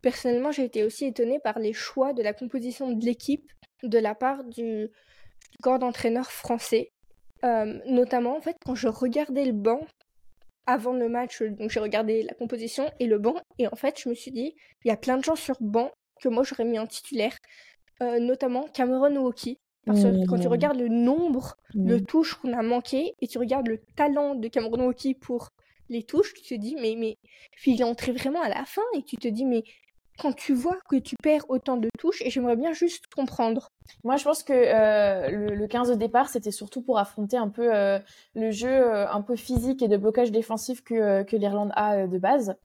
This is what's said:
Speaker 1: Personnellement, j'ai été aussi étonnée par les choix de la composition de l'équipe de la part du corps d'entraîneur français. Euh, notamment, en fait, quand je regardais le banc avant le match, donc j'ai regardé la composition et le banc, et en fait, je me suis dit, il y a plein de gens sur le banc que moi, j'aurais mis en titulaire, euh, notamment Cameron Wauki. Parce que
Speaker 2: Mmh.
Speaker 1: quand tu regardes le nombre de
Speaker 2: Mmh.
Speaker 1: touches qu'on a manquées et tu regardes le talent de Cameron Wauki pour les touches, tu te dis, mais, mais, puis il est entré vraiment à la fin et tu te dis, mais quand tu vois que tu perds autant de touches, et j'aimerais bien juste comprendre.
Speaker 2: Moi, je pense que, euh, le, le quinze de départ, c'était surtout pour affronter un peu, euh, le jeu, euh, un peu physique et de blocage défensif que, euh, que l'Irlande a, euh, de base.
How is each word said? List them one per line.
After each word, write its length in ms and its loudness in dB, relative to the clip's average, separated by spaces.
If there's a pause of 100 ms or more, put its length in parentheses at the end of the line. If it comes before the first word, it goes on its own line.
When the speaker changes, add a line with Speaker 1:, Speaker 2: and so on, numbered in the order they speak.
Speaker 1:
Personnellement, 500 0
j'ai 140 -2
été 180 -2
aussi 220 -2
étonnée 340 -2
par 220 -4
les 120 -2
choix 400 -2
de 120 -2
la 80 0
composition 580 -6
de 140 -2
l'équipe 480 -4 (320)
de 160 2
la 160 -2
part 260 -2
du 480 -6 (720)
corps 160 2
d'entraîneur 540 -2
français. 580 -2 (540)
Euh, 420 0
notamment, 500 2
en 40 -4
fait, 160 -6 (100)
quand 80 -4
je 140 -2
regardais 560 0
le 80 2
banc 300 0 (840)
avant 260 0
le 160 0
match, 320 -4
donc 300 -4
j'ai 80 -2
regardé 460 0
la 100 -8
composition 640 -6
et 80 0
le 140 4
banc, 160 0 (240)
et 80 2
en 80 -8
fait, 240 -4
je 80 -6
me 60 -2
suis 180 -14
dit, 240 -6 (280)
il 40 2
y 20 4
a 60 2
plein 220 0
de 40 -2
gens 140 0
sur 240 -4
le 80 -2
banc 240 0 (280)
que 80 0
moi, 140 2
j'aurais 220 -2
mis 160 0
en 80 -4
titulaire, 500 -4 (640)
euh, 160 0
notamment 460 0 (100)
Cameron 440 2
Wauki. 400 -4 (280)
Parce 160 6
que 60 8
Speaker 2:
Mmh. 180 4
Speaker 1:
quand 140 2
tu 80 0
regardes 320 2
le 80 0
nombre 680 2 (180)
de 240 2
Speaker 2:
Mmh. 80 -2
Speaker 1:
touches 280 2
qu'on 200 -6
a 80 -2
manquées 580 -2
et 80 -4
tu 100 -8
regardes 300 0
le 100 -4 (160)
talent 400 0
de 140 -6
Cameron 360 0
Wauki 300 0
pour 360 -8 (380)
les 140 -4
touches, 320 0
tu 80 -20
te 180 -8
dis, 140 -8
mais, 240 -2
mais, 160 -2 (380)
puis 220 2
il 60 0
est 40 4
entré 260 -2
vraiment 320 -2
à 60 -2
la 160 -4
fin 180 -4 (160)
et 60 -4
tu 120 -10
te 120 -4
dis, 160 -2
mais 180 2 (560)
quand 160 0
tu 180 -2
vois 240 0 (140)
que 60 2
tu 260 -2
perds 260 2
autant 300 -2
de 100 0 (100)
touches, 220 0
et 80 -2
j'aimerais 260 0
bien 200 0
juste 320 -2 (100)
comprendre. 520 -2 (360)
Speaker 2:
Moi, 140 2
je 60 -4
pense 180 2
que, 100 -2
euh, 800 4
le, 240 -2
le 120 -2
quinze 220 0
de 60 4
départ, 340 2
c'était 220 -4
surtout 320 -10
pour 160 2
affronter 400 -2
un 100 0
peu, 260 2
euh, 240 4 (360)
le 160 -2
jeu, 180 -4
euh, 400 4
un 140 -2
peu 140 -2
physique 460 -2
et 60 2
de 80 6
blocage 340 2
défensif 540 -4
que, 100 -6
euh, 300 2
que 100 -4
l'Irlande 400 0
a, 220 2
euh, 100 2
de 120 -2
base. 360 2 (100)